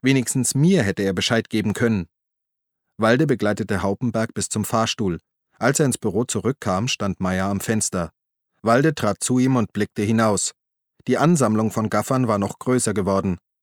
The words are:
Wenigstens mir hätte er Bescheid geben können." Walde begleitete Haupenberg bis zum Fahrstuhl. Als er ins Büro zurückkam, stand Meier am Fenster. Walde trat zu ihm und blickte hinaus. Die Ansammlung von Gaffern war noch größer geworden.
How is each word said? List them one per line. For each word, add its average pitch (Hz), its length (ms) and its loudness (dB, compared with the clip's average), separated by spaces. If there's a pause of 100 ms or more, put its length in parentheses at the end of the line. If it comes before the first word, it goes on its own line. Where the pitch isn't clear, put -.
Wenigstens 131 520 0
mir 160 280 4
hätte 101 200 -2
er 98 100 0
Bescheid - 380 0
geben 104 240 -2
können." 110 320 -2 (880)
Walde 117 300 4
begleitete 104 560 -2
Haupenberg 110 500 -2
bis - 160 -6
zum 107 160 -2
Fahrstuhl. 110 560 -2 (380)
Als 131 200 0
er 151 80 2
ins 123 120 -2
Büro 104 260 -2
zurückkam, 107 640 -4
stand 101 320 -4
Meier 92 260 -2
am 101 140 -2
Fenster. 98 520 -4 (500)
Walde 143 320 2
trat 104 280 -4
zu 127 160 0
ihm 131 180 2
und 110 160 0
blickte 104 300 -4
hinaus. 110 500 0 (540)
Die 123 120 0
Ansammlung 110 520 2
von 107 200 -2
Gaffern 123 380 0
war 107 100 2
noch 101 200 -4
größer 123 360 0
geworden. 98 440 0 (240)